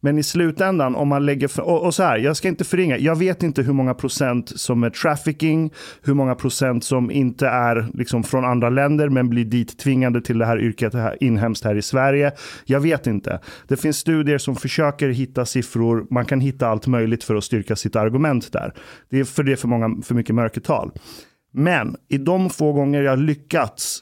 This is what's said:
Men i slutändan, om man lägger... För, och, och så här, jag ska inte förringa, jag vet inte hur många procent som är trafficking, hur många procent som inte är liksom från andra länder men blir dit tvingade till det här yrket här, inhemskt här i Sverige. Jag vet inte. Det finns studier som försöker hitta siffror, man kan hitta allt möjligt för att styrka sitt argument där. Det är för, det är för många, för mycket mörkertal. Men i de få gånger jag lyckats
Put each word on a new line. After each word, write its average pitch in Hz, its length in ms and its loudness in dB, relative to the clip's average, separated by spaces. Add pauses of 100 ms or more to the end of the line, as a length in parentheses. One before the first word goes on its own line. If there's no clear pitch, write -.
Men 143 180 2
i 151 40 0
slutändan, 165 720 0
om 143 140 0
man 143 180 2
lägger... 143 220 0
För, - 140 -4
och, 165 220 2
och 175 100 0
så 196 80 2
här, 135 160 2
jag 143 180 0
ska 185 120 -2
inte - 160 -4
förringa, 170 340 0
jag 156 200 2
vet 180 240 0
inte 143 200 0
hur 127 100 0
många 131 220 2
procent 123 540 -2 (120)
som 120 240 0
är 117 60 0
trafficking, 156 800 0 (320)
hur 139 120 2
många 135 200 2
procent 123 500 -2
som 127 260 0
inte 131 380 0
är 117 460 2
liksom 120 280 -2
från 123 220 0
andra 120 260 2
länder 143 380 2
men 127 200 2
blir 120 160 2
dit 117 340 -2
tvingade 127 420 2
till 117 180 -2
det 113 80 2
här 113 140 2
yrket 113 340 -2
här, 113 260 -2
inhemskt 113 440 0
här 107 100 2
i 104 80 0
Sverige. 139 500 2 (320)
Jag 135 160 2
vet 156 260 0
inte. 98 340 -2 (280)
Det 135 80 0
finns 151 200 -2
studier 151 420 2
som 131 180 -4
försöker 143 520 0
hitta 127 360 -2
siffror, 117 680 0
man 120 140 0
kan 135 160 0
hitta 131 280 0
allt 110 180 0
möjligt 113 380 0
för 110 100 -2
att 104 100 0
styrka 107 320 -2
sitt - 200 -4
argument 123 560 2
där. - 200 -4 (380)
Det 135 100 2
är 135 40 2
för, - 180 -2
det 135 100 2
är 127 40 2
för 127 120 -4
många, 117 340 0
för - 120 -4
mycket 117 200 0
mörkertal. 117 560 -2 (640)
Men 143 420 0 (120)
i 139 100 0
de 180 320 0
få 151 220 0
gånger 143 300 2
jag 135 160 2
lyckats 147 840 -2